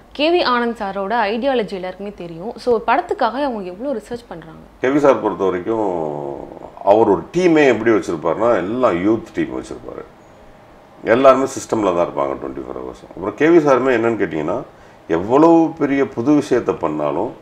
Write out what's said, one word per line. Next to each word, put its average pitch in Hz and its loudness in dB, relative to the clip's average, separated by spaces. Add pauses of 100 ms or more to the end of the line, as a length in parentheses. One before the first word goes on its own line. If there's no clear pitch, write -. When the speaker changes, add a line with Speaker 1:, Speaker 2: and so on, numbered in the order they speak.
(120)
Speaker 1:
கே 330 0
வி - -4
ஆனந்த் 240 -2
சாரோட 196 -6
ஐடியாலஜி 226 -2
எல்லாருக்குமே 185 -10
தெரியும். 175 -12
So, 226 0
படத்துக்காக 269 -2
அவங்க 233 -6
எவ்வளவு 214 -8
research 240 -12
பண்றாங்க? 160 -18 (220)
Speaker 2:
கே 123 0
வி 139 2
சார் 135 4
பொறுத்த 98 -2
வரைக்கும் 87 -2 (500)
அவர் 107 6
ஒரு 92 2 (140)
டீமே 160 4
எப்படி 113 4
வச்சிருப்பாருன்னா, 95 0
எல்லாம் 107 0
youth 101 0 (100)
team 65 -6
வச்சிருப்பாரு. - -14 (1000)
எல்லாருமே 131 6
சிஸ்டம்ல 104 -2
தான் 85 2
இருப்பாங்க 69 -4
ட்வென்டி 67 -10
ஃபோர் 64 -12
ஹவர்ஸும். 64 -14
அப்புறம் 98 -8
கே 147 2
வி 170 6
சாருமே 131 4
என்னன்னு 113 0
கேட்டிங்கன்னா, 82 -4 (460)
எவ்வளவு 147 4 (100)
பெரிய 139 0
புது 123 0
விஷயத்தை 120 0
பண்ணாலும் 76 -4